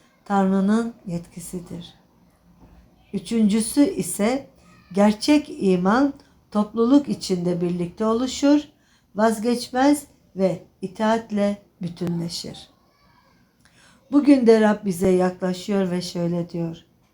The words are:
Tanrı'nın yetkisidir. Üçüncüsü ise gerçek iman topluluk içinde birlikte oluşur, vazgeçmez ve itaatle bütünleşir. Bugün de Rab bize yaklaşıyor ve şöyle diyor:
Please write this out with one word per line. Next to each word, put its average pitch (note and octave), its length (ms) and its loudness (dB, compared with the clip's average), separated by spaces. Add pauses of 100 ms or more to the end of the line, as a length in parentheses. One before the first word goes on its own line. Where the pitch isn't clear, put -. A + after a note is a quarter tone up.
(260)
Tanrı'nın G3 680 0 (140)
yetkisidir. E3+ 840 -12 (1200)
Üçüncüsü A3 680 0
ise A3+ 680 -2 (460)
gerçek G#3+ 560 2
iman G3 640 0 (380)
topluluk A#3 580 2
içinde F3 520 -4
birlikte F3 440 -4
oluşur, C4 560 2 (540)
vazgeçmez A#3+ 880 0 (320)
ve F#3 280 -2 (180)
itaatle G#3 760 -2 (240)
bütünleşir. E3+ 880 -8 (1400)
Bugün C4+ 360 4
de A3 140 8
Rab G#3 240 2
bize F#3+ 240 0
yaklaşıyor F#3 840 0
ve F3+ 100 -4
şöyle F3 480 -4
diyor: E3+ 280 -8 (360)